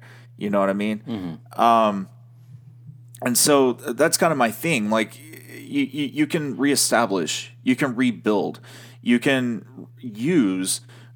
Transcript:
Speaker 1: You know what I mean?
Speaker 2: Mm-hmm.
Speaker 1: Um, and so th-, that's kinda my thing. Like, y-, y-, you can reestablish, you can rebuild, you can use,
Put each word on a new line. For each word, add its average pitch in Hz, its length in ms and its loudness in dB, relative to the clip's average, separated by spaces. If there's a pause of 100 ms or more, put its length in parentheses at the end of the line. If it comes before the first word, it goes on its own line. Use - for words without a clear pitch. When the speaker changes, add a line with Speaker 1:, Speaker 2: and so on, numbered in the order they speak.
(360)
Speaker 1:
You 104 140 -8
know 101 100 0
what 98 100 2
I 98 40 0
mean? 104 340 -4
Speaker 2:
Mm-hmm. 90 540 -8
Speaker 1:
Um, 110 480 2 (1160)
and 123 120 -2
so 135 380 4
th-, 120 200 -8
that's 165 220 2
kinda 165 180 2
my 120 160 2
thing. 117 380 -2
Like, 110 260 0
y-, - 760 -8
y-, 143 260 -4
you 151 80 2
can 143 300 -4
reestablish, 113 960 0 (100)
you 127 140 2
can 131 180 0
rebuild, 104 640 0 (420)
you 120 160 2
can 123 680 -2 (100)
use, 107 840 -2 (340)